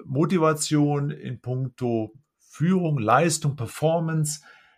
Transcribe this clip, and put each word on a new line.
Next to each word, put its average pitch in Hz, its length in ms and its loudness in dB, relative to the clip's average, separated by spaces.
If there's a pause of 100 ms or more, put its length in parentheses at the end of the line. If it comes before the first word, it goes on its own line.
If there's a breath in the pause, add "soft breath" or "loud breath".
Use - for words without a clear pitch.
Motivation, 147 1080 0
in 135 300 -10
puncto 123 720 -4 (260)
Führung, 165 600 0
Leistung, 139 580 2
Performance, 160 840 -2 (380 soft breath)